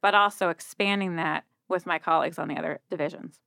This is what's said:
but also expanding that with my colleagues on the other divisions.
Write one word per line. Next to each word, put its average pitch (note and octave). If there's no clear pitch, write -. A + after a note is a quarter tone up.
but G3+
also G3+
expanding G3
that D#3+
with F3+
my E3+
colleagues D#3+
on -
the C#3+
other D#3
divisions. D#3